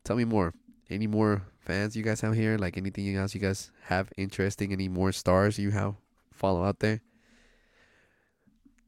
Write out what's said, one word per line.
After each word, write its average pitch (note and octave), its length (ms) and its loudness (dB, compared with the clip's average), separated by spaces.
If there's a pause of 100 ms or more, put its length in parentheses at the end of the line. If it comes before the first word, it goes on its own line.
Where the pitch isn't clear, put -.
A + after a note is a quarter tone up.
Tell A2 120 0
me A#2+ 80 2
more. G#2 300 0 (340)
Any G#2 180 -2
more G#2+ 360 2 (160)
fans G#2 380 -2
you A2 60 -4
guys A2 200 -2
have A2 120 0
here? A2 220 2
Like, F#2 220 -2
anything G2 380 -4
else G2 180 -2
you G2 60 -6
guys F#2+ 300 -2 (140)
have F#2+ 320 0
interesting? G2 560 -2
Any F#2+ 160 -2
more F#2 240 2
stars F#2+ 460 2
you G2+ 140 0
have G2+ 220 -2 (380)
follow F#2 320 0
out G2+ 160 0
there? G#2+ 220 0 (1900)